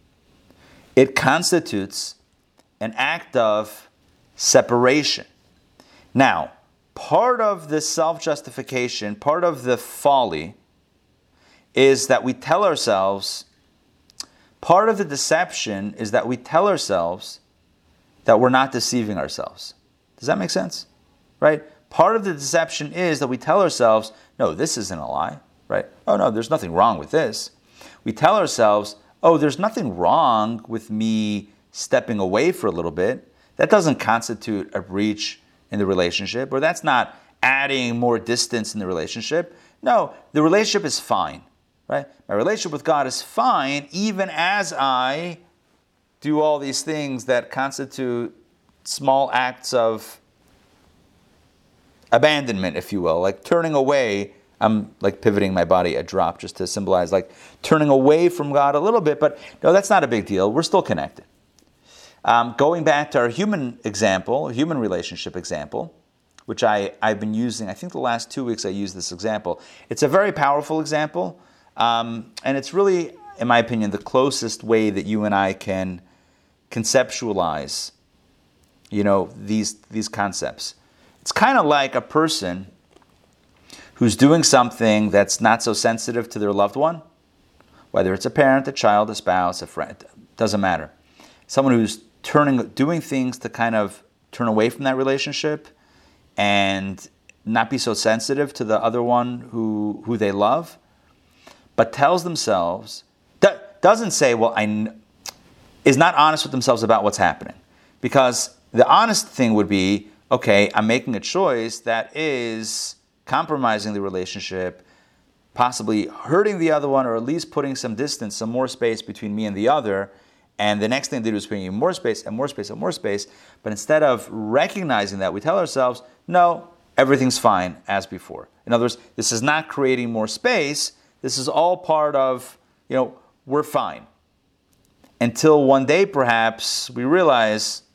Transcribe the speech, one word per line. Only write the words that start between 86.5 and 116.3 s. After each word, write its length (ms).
loved 240
one, 260
whether 240
it's 100
a 60
parent, 360
a 60
child, 380
a 40
spouse, 460
a 60
friend, 300
doesn't 240
matter. 300
Someone 280
who's 260
turning, 360
doing 320
things 380
to 100
kind 260
of 280
turn 160
away 220
from 140
that 120
relationship 720
and 720
not 240
be 80
so 160
sensitive 640
to 100
the 180
other 200
one 380
who, 560
who 100
they 160
love, 460
but 160
tells 320
themselves, 800
do-, 180
doesn't 320
say, 220
"Well, 200
I 120
kn-," 340
is 120
not 180
honest 300
with 80
themselves 300
about 200
what's 160
happening. 360
Because 560
the 140
honest 400
thing 280
would 140
be, 400
"Okay, 440
I'm 120
making 300
a 40
choice 600
that 340
is 840
compromising 720
the 60
relationship, 840
possibly 520
hurting 520